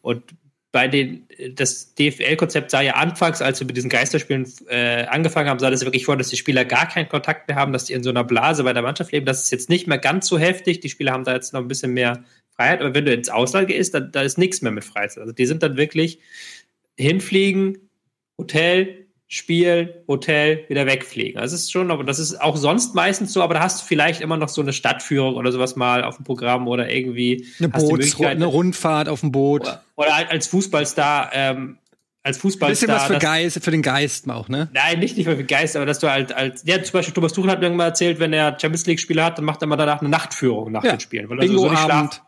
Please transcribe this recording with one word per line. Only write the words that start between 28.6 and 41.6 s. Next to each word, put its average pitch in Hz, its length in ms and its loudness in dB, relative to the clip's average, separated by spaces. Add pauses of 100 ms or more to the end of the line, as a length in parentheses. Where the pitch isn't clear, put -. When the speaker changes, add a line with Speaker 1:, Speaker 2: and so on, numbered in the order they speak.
Speaker 2:
auf 151 120 -4
dem 151 100 0
Boot. 139 320 2
Speaker 1:
Oder, - 220 -8 (120)
oder 151 200 4
halt 165 140 -2
als 160 160 -2
Fußballstar, 147 880 2
ähm, 135 420 -2 (460)
als 135 160 -2
Fußballstar, 196 480 2
Speaker 2:
Bisschen - 100 0
was 139 100 2
für - 80 2
Speaker 1:
das 165 80 2
Speaker 2:
Geist, 160 420 0
für 175 60 2
den 156 120 4
Geist 139 480 0
auch, 113 180 -8
ne? 143 240 -4
Speaker 1:
Nein, 156 260 2
nicht, 214 200 -2
nicht 165 100 0
für 156 80 2
den 131 100 -6
Geist, 151 300 0
aber 143 80 0
dass 143 140 -2
du 151 120 2
halt, 135 220 0
als, 131 320 -4
ja, 180 180 0
zum - 120 -8
Beispiel 170 180 0
Thomas 165 220 0
Tuchel 190 160 2
hat 190 100 2
mir 175 80 2
mal 170 180 2
erzählt, 165 340 0
wenn 160 120 2
er 151 260 2
Champions 160 280 -2
League 165 140 2
Spiele 160 220 0
hat, 165 140 0
dann 151 80 -4
macht 151 160 -2
er 160 40 -2
immer 151 120 2
danach 147 240 2
eine 147 80 -2
Nachtführung 120 640 0
nach 110 120 -2
Speaker 2:
Ja. 220 80 4
Speaker 1:
den - 80 -2
Spielen, 107 280 -8
weil 120 120 -6
er 175 80 4
so 202 40 4
nicht 190 120 6